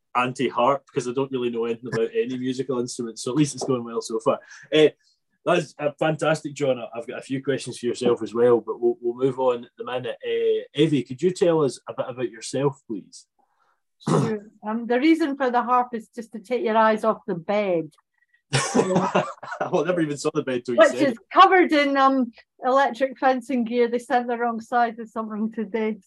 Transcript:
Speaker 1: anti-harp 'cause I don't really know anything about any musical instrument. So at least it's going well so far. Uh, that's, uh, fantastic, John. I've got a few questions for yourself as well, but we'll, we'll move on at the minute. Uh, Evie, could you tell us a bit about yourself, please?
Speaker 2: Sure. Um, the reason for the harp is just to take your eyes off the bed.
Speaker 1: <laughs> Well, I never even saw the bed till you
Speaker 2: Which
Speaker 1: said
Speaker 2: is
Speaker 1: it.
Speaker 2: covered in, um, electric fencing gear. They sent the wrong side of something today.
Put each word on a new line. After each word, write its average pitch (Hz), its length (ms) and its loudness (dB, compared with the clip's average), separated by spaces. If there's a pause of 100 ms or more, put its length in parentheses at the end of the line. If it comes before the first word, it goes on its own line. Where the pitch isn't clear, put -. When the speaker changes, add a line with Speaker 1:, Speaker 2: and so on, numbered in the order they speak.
(160)
Speaker 1:
anti-harp 127 760 0
'cause 123 160 -4
I - 40 -4
don't 135 200 -2
really 123 160 -2
know 117 160 -4
anything 117 280 -6
about 113 220 0
any 123 220 -2
musical 127 420 -4
instrument. 117 400 -8
So 127 120 -6
at 127 60 -2
least 143 180 2
it's 123 100 -8
going 127 180 -2
well 117 180 -6
so 110 180 -6
far. - 200 0 (340)
Uh, 156 140 8 (580)
that's, 165 340 0
uh, 147 200 -2
fantastic, 156 540 -2
John. 131 280 0 (140)
I've 117 120 -10
got 110 120 -10
a - 40 -12
few 135 200 -6
questions 127 360 -4
for 120 80 -6
yourself 117 360 0
as 101 100 -8
well, 117 280 4
but 110 180 -8
we'll, 120 220 2
we'll 120 140 -2
move 127 240 0
on 123 260 0
at - 120 -20
the 117 60 -12
minute. 120 320 -6 (100)
Uh, 113 380 0 (100)
Evie, 143 300 2
could 127 180 -14
you 180 100 2
tell 170 340 2
us 120 120 -2 (120)
a - 40 -10
bit - 140 -6
about 123 240 -6
yourself, 135 560 -4
please? - 400 -14 (800)
Speaker 2:
Sure. 208 380 0 (220)
Um, 226 200 -4
the 240 120 2
reason 311 380 2
for 262 120 0
the 240 140 2
harp 247 300 2
is 220 200 -10
just 226 200 -14
to 220 60 -14
take - 240 -4
your 220 140 0
eyes 220 260 4
off - 220 0
the 196 100 -4
bed. 175 540 -2 (640)
Speaker 1:
<laughs> - 240 -2 (960)
Well, 170 120 2
I - 20 -4
never 175 160 0
even 147 160 -2
saw 151 160 -4
the 147 100 -2
bed 127 220 -4
till 123 100 -4
you - 40 6
Speaker 2:
Which 311 100 8
Speaker 1:
said 247 200 -2
Speaker 2:
is 233 40 0
Speaker 1:
it. 220 40 -10 (160)
Speaker 2:
covered 359 380 6
in, 285 260 2
um, 269 340 2 (320)
electric 262 540 0
fencing 262 460 0
gear. 240 240 2
They 240 120 -4
sent 240 280 0
the 240 100 -2
wrong 233 240 -2
side 233 380 0
of 226 100 -14
something 220 440 -6
today. 214 540 -4